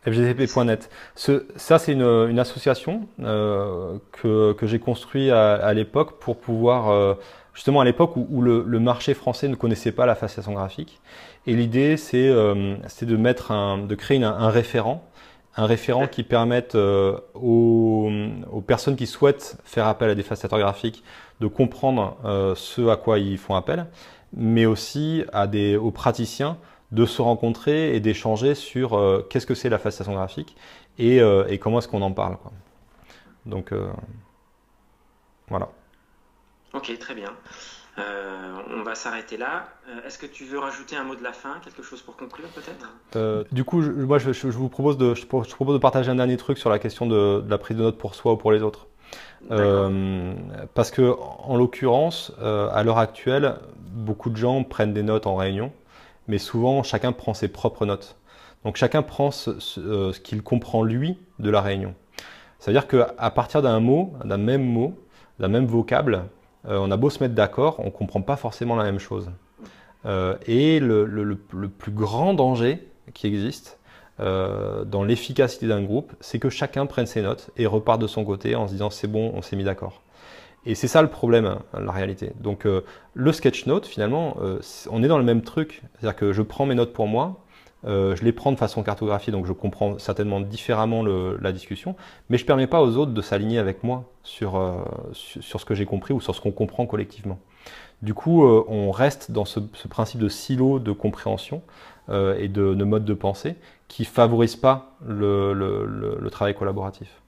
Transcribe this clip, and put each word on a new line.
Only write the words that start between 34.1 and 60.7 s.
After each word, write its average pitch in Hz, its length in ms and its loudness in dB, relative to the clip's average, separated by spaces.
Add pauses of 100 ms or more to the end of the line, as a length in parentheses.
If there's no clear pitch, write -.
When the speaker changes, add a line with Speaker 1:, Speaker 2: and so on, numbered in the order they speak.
Speaker 1:
voilà. 92 200 -6 (1080)
Speaker 2:
Ok, 127 240 -10
très - 160 -14
bien. 101 160 -12 (680)
Euh, 98 580 -10 (200)
on 110 60 -8
va 110 140 -8
s'arrêter 113 400 -12
là. 143 320 -8 (200)
Euh, 120 160 -16
est-ce 135 140 -18
que 147 80 -16
tu 139 180 -18
veux 135 140 -10
rajouter 139 380 -10
un 135 80 -8
mot 131 100 -10
de 120 80 -16
la 123 100 -10
fin, 143 300 -14
quelque - 200 -20
chose 123 200 -18
pour - 140 -20
conclure 151 320 -18
peut-être ? 160 420 -18 (240)
Speaker 1:
Euh, 107 380 -2
du 127 100 -2
coup, 170 200 0
je, 147 100 0
moi, 139 260 2
je, 131 140 0
je, 127 180 -4
je 113 80 -4
vous 131 100 -2
propose 139 300 0
de, 123 160 4
je - 120 -12
pro-, 123 180 -2
je - 100 -16
propose 139 200 0
de 135 60 2
partager 131 300 2
un 127 60 0
dernier 127 220 2
truc 123 200 -4
sur 117 120 2
la 104 100 4
question 117 260 -4
de, 101 340 4
de 101 100 -6
la 104 80 0
prise - 180 -6
de 113 60 0
notes 110 160 0
pour - 180 -10
soi 120 160 2
ou 110 40 4
pour 110 140 0
les 107 120 6
autres. - 260 -4 (540)
Speaker 2:
D'accord. 110 180 0
Speaker 1:
Euh, 95 760 2 (400)
parce 117 160 2
que, 123 300 4
en - 360 -6
l'occurrence, 127 840 0
euh, 107 320 -2
à 104 100 2
l'heure 113 160 2
actuelle, 131 560 0 (240)
beaucoup 107 520 -6
de 110 60 -4
gens 123 280 0
prennent 107 280 -2
des 104 120 -2
notes 107 240 0
en 95 80 -2
réunion, 98 360 -2 (560)
mais 104 100 0
souvent, 127 460 0
chacun 123 260 -2
prend 120 240 -4
ses 104 140 -4
propres - 380 -4
notes. - 300 -6 (480)
Donc, 101 120 -6
chacun 135 260 2
prend 143 300 -2
ce, - 260 -8
ce, - 220 -12
euh, 98 320 -2
ce - 80 -10
qu'il 107 240 -8
comprend, 113 400 0